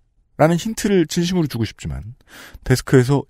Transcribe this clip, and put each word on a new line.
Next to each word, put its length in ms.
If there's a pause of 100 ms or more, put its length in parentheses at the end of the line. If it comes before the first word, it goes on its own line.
(380)
라는 180
힌트를 500
진심으로 400
주고 180
싶지만 380 (640)
데스크에서 640